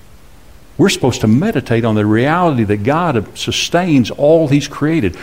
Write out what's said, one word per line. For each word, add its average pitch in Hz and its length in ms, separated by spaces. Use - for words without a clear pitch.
We're 190 120
supposed - 320
to 113 60
meditate 123 560
on 110 120
the 107 100
reality 135 600
that 104 180
God 139 520
sustains 151 760
all 156 380
He's 143 180
created. 143 560